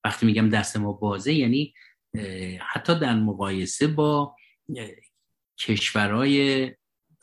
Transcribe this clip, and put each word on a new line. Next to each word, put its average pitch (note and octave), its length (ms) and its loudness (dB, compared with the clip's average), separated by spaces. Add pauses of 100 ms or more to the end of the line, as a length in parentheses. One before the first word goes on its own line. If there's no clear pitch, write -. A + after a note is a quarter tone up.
وقتی G#2+ 220 0
میگم A2 240 4
دست G#2+ 280 0
ما G#2 160 -2
بازه G2+ 400 -2
یعنی، C#3 400 2 (400)
اه، F#2 480 -8
حتی - 380 -2
در B2+ 160 2
مقایسه G2 720 0
با، D3 480 0 (400)
اه، A2 120 -12 (680)
کشورهای C3 1120 0 (520)